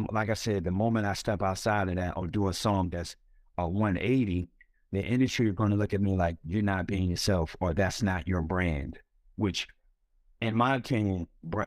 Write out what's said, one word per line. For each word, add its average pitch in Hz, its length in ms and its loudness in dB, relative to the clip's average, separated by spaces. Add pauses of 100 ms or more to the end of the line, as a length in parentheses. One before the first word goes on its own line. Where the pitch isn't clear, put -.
(100)
like 107 180 0
I 113 60 0
said, 101 300 0
the 90 80 0
moment 110 340 2
I 98 60 0
step 98 280 -2
outside 98 480 0
of 90 80 -2
that 90 200 -2
or 90 100 -4
do 98 220 0
a 92 60 0
song 95 360 0
that's 85 240 -6 (440)
a 87 100 0
one 101 300 2
eighty, 98 500 2 (420)
the 98 140 -2
industry 123 440 2
is 95 60 0
gonna 104 220 2
look 104 180 0
at 98 60 0
me 98 160 2
like, 85 280 2
"You're 101 180 -2
not 95 260 0
being 92 220 0
yourself," 87 500 0
or, 85 140 0
"That's 95 280 0
not 92 240 0
your 90 160 0
brand," 80 560 -2 (380)
which, 98 320 -2 (720)
in 113 160 -2
my 127 200 4
opinion, 104 520 -2 (160)
br-, 107 220 -4